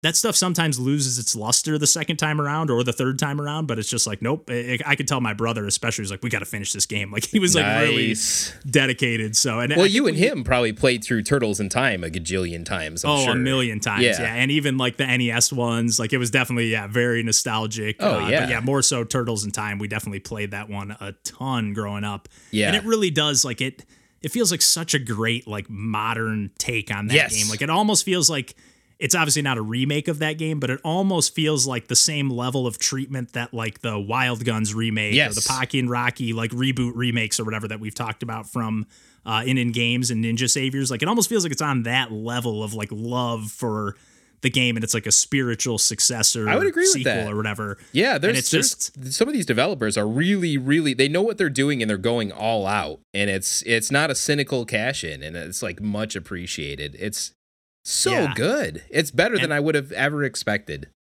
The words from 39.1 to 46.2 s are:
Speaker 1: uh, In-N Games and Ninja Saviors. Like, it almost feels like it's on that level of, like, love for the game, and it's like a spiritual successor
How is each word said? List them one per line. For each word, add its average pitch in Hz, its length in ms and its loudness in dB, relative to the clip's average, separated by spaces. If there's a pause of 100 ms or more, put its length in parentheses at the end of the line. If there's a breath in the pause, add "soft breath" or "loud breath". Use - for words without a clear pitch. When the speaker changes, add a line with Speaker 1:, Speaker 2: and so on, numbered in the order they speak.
Speaker 1:
uh, 110 200 0
In-N 127 260 2
Games 120 400 2
and 113 120 0
Ninja 117 260 0
Saviors. 135 420 0
Like, 117 100 -2
it 151 80 0
almost 226 200 4
feels 220 140 2
like 165 80 -2
it's 131 120 -2
on 135 200 2
that 123 280 2
level 113 520 -2
of, 107 120 -6
like, 107 160 -4
love 117 600 -2
for 107 440 -4 (460 soft breath)
the 131 80 4
game, 123 260 2
and 113 80 -2
it's 117 120 0
like 107 100 -2
a 107 60 2
spiritual 120 640 2
successor 113 720 2